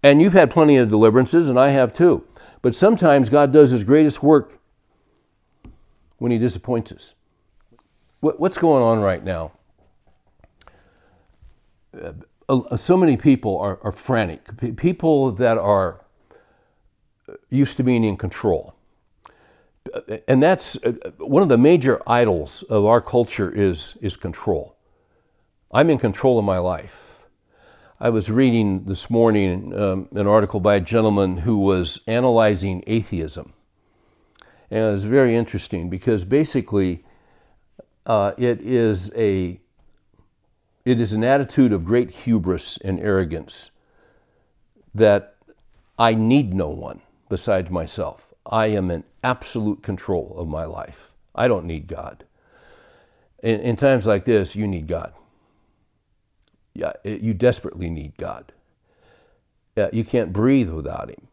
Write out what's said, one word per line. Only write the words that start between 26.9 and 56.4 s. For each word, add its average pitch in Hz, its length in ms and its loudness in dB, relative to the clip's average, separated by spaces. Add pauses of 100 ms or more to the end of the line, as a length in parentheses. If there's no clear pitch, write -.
I 113 100 -2
was 107 200 -2
reading 110 560 2
this 95 240 -8
morning, 98 680 2
um, 95 380 -4
an 101 140 -2
article 104 320 2
by 104 160 2
a 98 60 2
gentleman 101 560 0
who 104 200 -2
was 92 480 0
analyzing 110 800 0
atheism. 90 680 -6 (1200)
And 110 140 0
it 107 40 0
was 98 120 -4
very 120 320 2
interesting 98 540 -4
because 95 340 -2
basically, 104 800 -2 (1040)
uh, 101 320 0
it 123 240 -2
is 110 560 -2
a, 95 420 -2 (1300)
it 120 160 0
is 104 100 -4
an 107 140 -2
attitude 131 480 2
of 87 100 -4
great 120 260 0
hubris 92 680 -4
and 95 200 -6
arrogance 90 760 -6 (1200)
that 104 400 2 (640)
I 117 140 2
need 113 400 0
no 90 160 -4
one 73 320 -14 (260)
besides 95 420 -4
myself. 85 640 -10 (120)
I 110 220 -2
am 98 240 -2
in 82 120 -6 (220)
absolute 113 580 -6
control 92 540 -8
of 82 100 -10
my 78 160 -8
life. - 480 -16 (240)
I 123 140 0
don't 90 160 -2
need 80 220 -10
God. - 360 -16 (1200)
In, 110 160 -2
in 120 160 -4
times 131 320 2
like 101 160 0
this, 104 320 0
you 104 120 -4
need 85 200 -6
God. 82 240 -8 (1600)